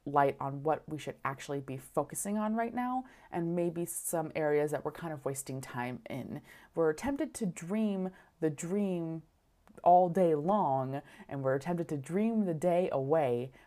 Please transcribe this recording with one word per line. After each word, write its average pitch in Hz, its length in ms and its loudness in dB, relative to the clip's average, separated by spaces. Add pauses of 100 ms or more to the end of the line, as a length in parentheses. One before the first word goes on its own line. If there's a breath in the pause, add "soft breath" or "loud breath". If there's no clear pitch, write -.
light 143 320 4
on 139 240 -6
what 151 240 0
we 156 100 -6
should 139 260 -8
actually 139 360 -4
be 135 180 -8
focusing 160 600 -4
on 214 180 -2
right 233 180 -2
now, 247 300 -4 (280 loud breath)
and 170 240 -2
maybe 170 300 0
some 160 500 -4
areas 147 360 2
that 143 120 -4
we're 151 80 -4
kind 165 220 -8
of 143 100 -8
wasting 135 380 -6
time 123 380 -6 (100)
in. 131 320 -8 (320 loud breath)
We're 160 200 4
tempted 277 420 -4
to 226 100 -4
dream 190 640 -2 (320 loud breath)
the 160 80 2
dream 170 720 -2 (600)
all 180 240 8
day 170 260 4
long, 147 680 2 (260 loud breath)
and 139 160 -6
we're 135 160 2
tempted 170 300 -4
to 151 80 -2
dream 208 480 0
the 175 80 0
day 175 400 4
away, 135 580 2 (160 loud breath)